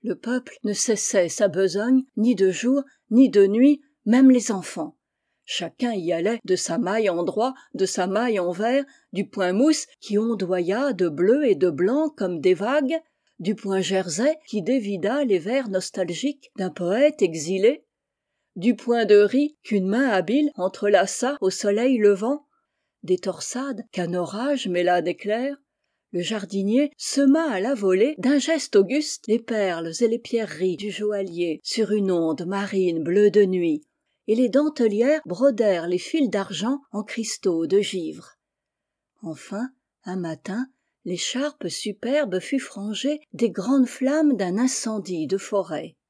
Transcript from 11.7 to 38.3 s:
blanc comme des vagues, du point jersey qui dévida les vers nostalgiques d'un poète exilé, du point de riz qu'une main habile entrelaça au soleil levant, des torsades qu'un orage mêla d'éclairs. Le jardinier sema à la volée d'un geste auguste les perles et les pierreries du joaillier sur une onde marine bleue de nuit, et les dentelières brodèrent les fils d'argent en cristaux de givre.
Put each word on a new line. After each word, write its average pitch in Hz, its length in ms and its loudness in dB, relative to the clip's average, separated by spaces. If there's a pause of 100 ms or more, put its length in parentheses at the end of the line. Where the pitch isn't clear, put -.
blanc 233 400 0
comme 180 300 -6
des 180 140 4
vagues, 269 460 0 (380)
du 185 160 -2
point 190 260 -2
jersey 190 560 0 (120)
qui 214 140 -4
dévida 202 640 -2
les 202 140 2
vers 233 300 -4
nostalgiques 185 880 -6
d'un 185 140 -4
poète 226 520 0
exilé, 185 640 0 (680)
du 226 220 0
point 233 300 0
de 208 100 8
riz 233 460 4
qu'une 190 260 0
main 247 220 2
habile 220 460 2
entrelaça 196 840 0
au 190 80 0
soleil 214 480 0
levant, 214 500 2 (560)
des 185 140 0
torsades 240 680 -8 (100)
qu'un 175 200 -4
orage 202 560 -4
mêla 175 320 2
d'éclairs. 214 560 -4 (540)
Le 180 100 -4
jardinier 208 800 -2
sema 285 520 2
à 196 100 -2
la 240 120 -2
volée 202 460 2
d'un 269 200 2
geste 302 380 0
auguste 214 500 2
les 226 120 2
perles 185 640 -4
et 240 60 2
les 226 120 0
pierreries 190 580 -4
du 202 140 -8
joaillier 185 720 -4
sur 208 300 -2
une 196 200 0
onde 165 320 -2
marine 190 580 -2
bleue 196 280 4
de 202 160 6
nuit, 170 400 -2 (400)
et 214 80 2
les 240 160 2
dentelières 269 760 0
brodèrent 208 600 0
les 180 100 -2
fils 285 320 -2
d'argent 202 500 -4 (120)
en 214 140 -8
cristaux 180 600 -4
de 196 140 2
givre. 170 520 -8 (880)